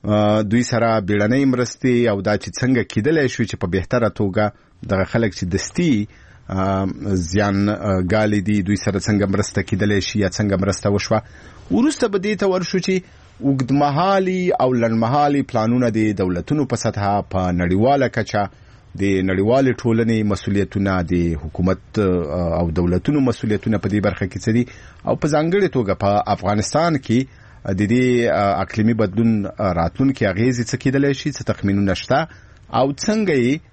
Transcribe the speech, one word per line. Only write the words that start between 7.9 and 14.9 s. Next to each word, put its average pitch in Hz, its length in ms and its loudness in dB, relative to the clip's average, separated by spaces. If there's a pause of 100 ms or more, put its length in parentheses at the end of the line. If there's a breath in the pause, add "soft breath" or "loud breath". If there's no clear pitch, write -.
ګالي 107 280 2
دي، 104 220 0
دوی 98 140 0
سره 98 220 -4
څنګه 101 340 0
مرسته 101 300 -2
کیدلی 101 380 0
شي 104 200 -4
یا 95 80 2
څنګه 98 340 0
مرسته 101 280 0
وشوه. 101 320 0 (480 loud breath)
وروسته 240 380 2
به 196 100 -2
دې 208 180 -2
ته 202 100 0
ورشو 185 320 0
چې 185 240 0 (380 loud breath)
اوږدمهالي 147 1120 2 (100)
او 131 120 4
لنډمهالي 123 720 2